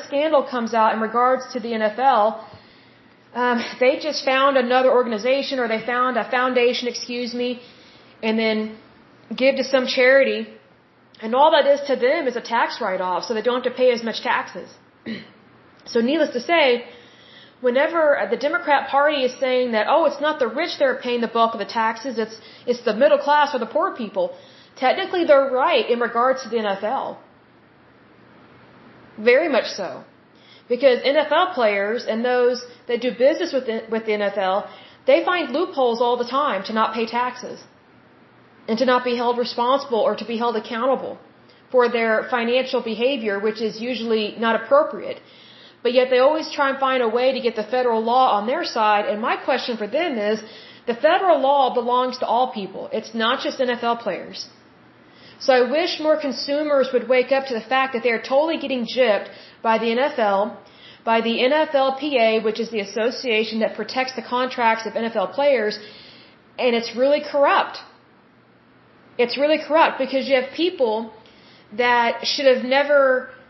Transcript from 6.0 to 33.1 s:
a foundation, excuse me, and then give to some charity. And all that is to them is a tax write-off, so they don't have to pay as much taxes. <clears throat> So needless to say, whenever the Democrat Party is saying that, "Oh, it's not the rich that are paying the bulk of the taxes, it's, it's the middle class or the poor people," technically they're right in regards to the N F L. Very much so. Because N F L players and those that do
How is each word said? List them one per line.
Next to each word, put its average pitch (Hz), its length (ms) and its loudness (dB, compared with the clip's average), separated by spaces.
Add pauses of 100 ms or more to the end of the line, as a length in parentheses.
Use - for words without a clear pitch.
a 208 140 -2
foundation, 247 580 2
excuse 240 460 -8
me, 247 260 -4 (640)
and 220 180 0
then 220 380 -2 (580)
give 269 200 4
to 262 80 0
some 254 240 2
charity. 247 600 4 (760)
And 220 120 -6
all 294 180 6
that 294 140 4
is 285 220 4
to 262 80 0
them 269 320 0
is 226 100 -4
a 220 80 -8 (100)
tax 294 240 -2
write-off, 185 460 -4
so 233 80 -6
they 214 80 -4
don't 247 220 -2
have 247 100 -4
to - 100 -10
pay 254 80 6
as 226 120 -4
much 220 180 -6
taxes. 226 480 -4 (360)
<clears throat> 226 60 -12 (760)
So - 140 -2
needless 285 300 0
to 247 100 -6
say, 269 460 0 (720)
whenever 294 420 0 (280)
the 226 80 -2
Democrat 294 500 0
Party 285 400 2
is 247 60 -6 (100)
saying 254 320 0
that, 214 180 0
"Oh, 320 120 4
it's 277 220 -2
not 302 160 -2
the 226 40 2 (140)
rich 339 180 -4
that 285 120 4
are 247 160 -6
paying 240 180 -2
the 220 120 -8
bulk 226 180 4
of 208 100 -8
the - 60 -12 (120)
taxes, 226 400 -4
it's, 220 140 -8 (280)
it's 233 240 -2
the 202 120 0
middle 285 260 6
class 285 260 2
or 254 120 -2
the - 120 -12
poor 359 120 0 (140)
people," 190 220 -4 (600)
technically 370 400 0
they're 277 240 6 (160)
right 285 280 2
in 240 60 0
regards 240 440 0
to 214 100 -14
the 233 60 -2
N 208 100 -2 (100)
F - 40 -6
L. 226 240 -4 (2250)
Very 311 260 4
much - 100 0 (120)
so. 170 100 -6 (840)
Because 247 300 4
N 277 140 2
F 294 140 0
L 349 160 4 (100)
players 208 540 0
and 226 200 -2
those 247 320 2 (240)
that 240 180 -4
do 247 60 0 (140)